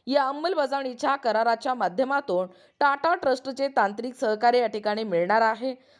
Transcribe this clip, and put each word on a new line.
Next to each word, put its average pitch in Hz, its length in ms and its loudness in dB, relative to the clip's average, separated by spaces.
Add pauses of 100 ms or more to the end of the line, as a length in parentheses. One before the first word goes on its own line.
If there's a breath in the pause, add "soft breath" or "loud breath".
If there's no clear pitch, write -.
या 269 220 2
अंमलबजावणीच्या 277 880 -2
कराराच्या 233 580 0
माध्यमातून 214 720 0 (340 soft breath)
टाटा 285 340 2
ट्रस्टचे 269 540 -2
तांत्रिक 233 460 -2
सहकार्य 240 440 2
या 240 80 2
ठिकाणी 214 380 -4
मिळणार 190 360 2
आहे 226 340 0 (240 soft breath)